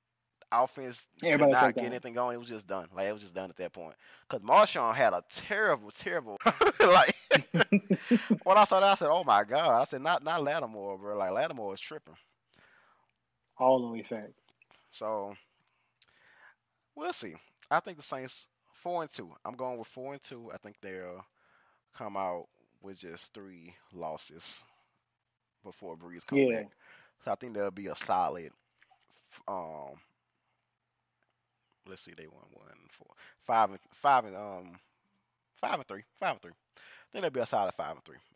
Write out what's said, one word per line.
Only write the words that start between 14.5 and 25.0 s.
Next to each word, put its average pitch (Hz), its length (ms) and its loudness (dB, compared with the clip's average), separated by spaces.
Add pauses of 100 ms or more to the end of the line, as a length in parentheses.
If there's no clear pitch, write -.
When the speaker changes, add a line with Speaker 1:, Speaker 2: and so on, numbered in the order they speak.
Speaker 1:
So, 104 420 -6 (1600)
we'll 320 180 -6
see. 85 220 -12 (360)
I 156 80 4
think 175 180 -8
the 143 60 -18
Saints - 440 -12 (260)
four 175 280 -6
and 151 100 -10
two. 90 200 -14 (140)
I'm 120 100 -10
going 127 220 -8
with 113 100 -14
four 131 260 -14
and 139 80 -18
two. 117 320 -18
I 101 40 -14
think 104 240 -20
they'll 92 440 -14 (720)
come 104 220 -12
out 90 300 -4 (340)
with 95 180 -18
just 85 340 -18
three 90 400 -20 (200)
losses 80 720 -12 (1000)